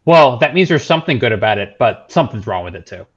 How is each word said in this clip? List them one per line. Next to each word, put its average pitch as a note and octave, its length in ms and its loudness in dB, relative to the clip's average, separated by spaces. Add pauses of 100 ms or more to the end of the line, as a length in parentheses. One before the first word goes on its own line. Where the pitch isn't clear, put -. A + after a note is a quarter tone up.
well, D3+ 340 6
that D3 160 0
means F3+ 140 2
there's D3+ 160 0
something D#3+ 340 -2
good A2+ 140 0
about G#2+ 260 0
it, G2+ 200 -8
but - 340 -2
something's A#2 340 -2
wrong F#2 160 -6
with F2 140 -12
it E2+ 100 -16
too. F#2 200 -18 (100)